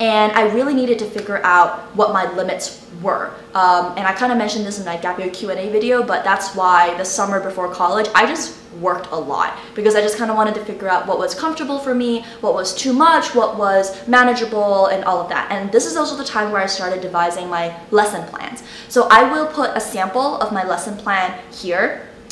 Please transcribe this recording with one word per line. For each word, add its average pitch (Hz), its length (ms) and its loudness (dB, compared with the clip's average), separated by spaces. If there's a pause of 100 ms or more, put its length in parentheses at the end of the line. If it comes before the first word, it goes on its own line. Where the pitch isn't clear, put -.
and 214 320 4
I 214 100 4
really 247 320 2
needed 240 260 2
to 220 40 -4
figure 202 400 -6
out 175 360 4 (140)
what 208 200 2
my 180 180 0
limits 180 480 -6 (220)
were. - 280 -2 (240)
Um, 180 420 4
and 196 100 -2
I 190 80 2
kinda 247 200 0
mentioned 214 300 -2
this 202 140 -8
in 190 80 -10
my 170 100 -6
Gap 180 220 -6
Year 185 100 -4
Q 190 220 -6
and 185 80 -4
A 190 120 -6
video, 233 320 2
but 185 220 0
that's - 300 0
why 175 420 4
the 185 80 -4
summer 196 360 -2
before 180 280 -4
college, 190 460 0
I - 120 6
just - 280 -4 (260)
worked 175 300 -2
a 165 60 -4
lot 139 380 -2 (200)
because 214 220 2
I 208 60 -2
just 208 160 -2
kinda 220 160 -2
wanted 214 200 2
to - 60 -8
figure 190 280 -8
out 180 180 0
what 185 120 -2
was 180 160 -4
comfortable 302 440 -4
for 269 160 -2
me, 240 300 0 (180)
what 180 120 2
was 185 200 -4
too 262 180 -2
much, 302 420 4
what 214 220 2
was 196 360 2 (140)
manageable, 220 800 4
and 190 180 0
all 180 160 0
of 170 100 -6
that. 151 200 -4
And 202 220 -4
this 277 140 4
is 320 100 -6
also 285 180 -2
the 262 100 -8
time 214 280 -4
where 196 100 0
I 190 40 -2
started 185 340 -4
devising 175 480 -2
my 170 240 -4 (180)
lesson 208 340 2
plans. - 380 -12 (260)
So 240 220 2
I 226 140 10
will 302 220 0
put 285 280 -2
a - 60 -2
sample 233 580 -2
of - 140 -2
my 190 120 -2
lesson 185 320 -4
plan 190 380 -2 (160)
here. 190 520 -2 (300)